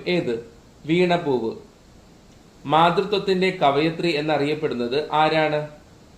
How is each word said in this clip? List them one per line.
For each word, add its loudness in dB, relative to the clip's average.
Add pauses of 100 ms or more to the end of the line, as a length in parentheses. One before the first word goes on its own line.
ഏത്? -2 (400)
വീണപൂവ്. 0 (1120)
മാതൃത്വത്തിന്റെ 2
കവയത്രി 0
എന്നറിയപ്പെടുന്നത് -2
ആരാണ്? 2 (500)